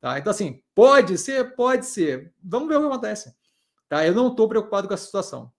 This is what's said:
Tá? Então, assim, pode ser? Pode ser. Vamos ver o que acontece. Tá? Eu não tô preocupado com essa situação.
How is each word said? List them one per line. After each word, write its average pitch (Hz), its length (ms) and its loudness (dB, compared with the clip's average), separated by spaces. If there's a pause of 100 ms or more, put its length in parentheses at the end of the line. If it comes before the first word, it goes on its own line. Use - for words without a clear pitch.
Tá? 131 160 -6
Então, 147 140 -4
assim, 160 300 -6 (120)
pode 220 440 6
ser? 254 380 -4
Pode 247 300 0
ser. 143 560 -4
Vamos 240 280 -6
ver 302 80 2
o 294 40 2
que 302 60 0
acontece. 220 480 -8 (520)
Tá? 156 180 0
Eu 180 100 2
não 247 180 2
tô 220 140 2
preocupado 214 400 -2
com 202 60 -4
essa 190 120 -8
situação. 139 540 -8